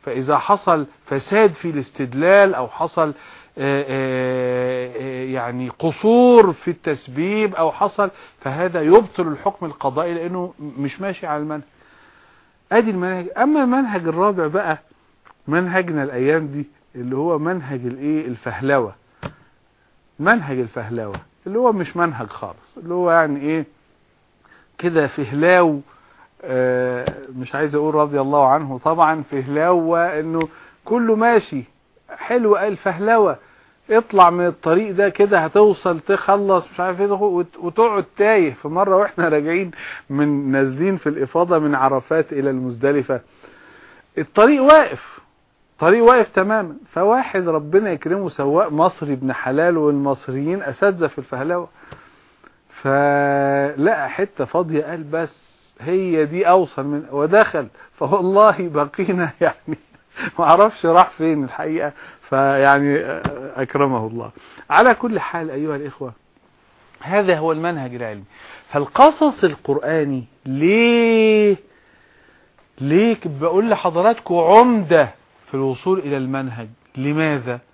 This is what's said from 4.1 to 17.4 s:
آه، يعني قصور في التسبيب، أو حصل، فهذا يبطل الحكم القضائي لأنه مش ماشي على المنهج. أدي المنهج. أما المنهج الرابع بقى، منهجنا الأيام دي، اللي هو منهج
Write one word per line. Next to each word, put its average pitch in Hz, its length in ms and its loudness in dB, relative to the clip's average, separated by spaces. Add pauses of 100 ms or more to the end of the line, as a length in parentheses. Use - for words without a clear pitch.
آه، 131 260 -10
يعني 123 440 -8
قصور 220 840 4
في - 180 -8
التسبيب، 175 840 -6
أو 160 160 -2
حصل، 196 400 -2 (280)
فهذا 165 420 -4
يبطل 180 460 4
الحكم 170 380 -6
القضائي 151 480 -4
لأنه 175 460 -6
مش 139 420 -8
ماشي 190 260 -8
على 151 160 -4
المنهج. 151 180 -8 (1080)
أدي 220 200 2
المنهج. 180 360 -6 (100)
أما 285 260 2
المنهج 240 440 -2
الرابع 175 400 0
بقى، 165 300 -2 (720)
منهجنا 175 560 -2
الأيام 143 440 -2
دي، 143 180 -8 (300)
اللي 123 200 -8
هو 156 240 -2
منهج 151 460 -6